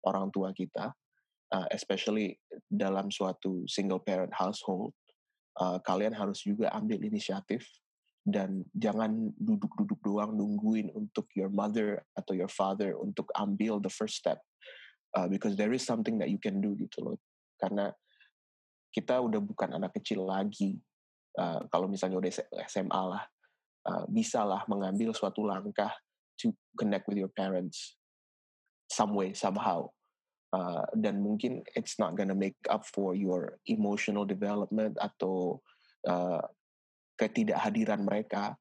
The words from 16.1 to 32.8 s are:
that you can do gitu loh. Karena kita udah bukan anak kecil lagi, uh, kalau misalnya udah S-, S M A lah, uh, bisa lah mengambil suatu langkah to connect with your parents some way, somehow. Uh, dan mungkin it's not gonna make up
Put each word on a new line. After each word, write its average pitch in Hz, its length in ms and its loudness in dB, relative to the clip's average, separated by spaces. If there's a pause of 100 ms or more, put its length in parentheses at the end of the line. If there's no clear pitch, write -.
that - 80 0
you 101 80 2
can 98 240 0
do 101 160 2
gitu - 240 -6
loh. - 160 -4 (400)
Karena 101 320 0 (1040)
kita 123 240 2
udah 110 240 2
bukan - 320 -2
anak 131 240 -2
kecil 101 240 -2
lagi, 101 560 0 (560)
uh, - 360 0
kalau 92 200 2
misalnya 95 320 0
udah - 80 0
S-, - 200 -6
S - 280 -10
M 95 160 0
A 92 160 2
lah, 98 140 -6 (680)
uh, 90 160 -2
bisa 110 400 2
lah 98 240 0
mengambil 101 400 0
suatu 107 320 -2
langkah 101 480 -2 (480)
to 113 160 2 (240)
connect 101 320 0
with 101 80 0
your 95 160 0
parents 92 640 -4 (880)
some 107 240 2
way, 98 240 0
somehow. 95 560 0 (640)
Uh, 87 320 0 (120)
dan 101 220 2
mungkin 107 420 0 (120)
it's - 240 -4
not 85 160 2
gonna 98 200 0
make 98 220 0 (140)
up 107 160 2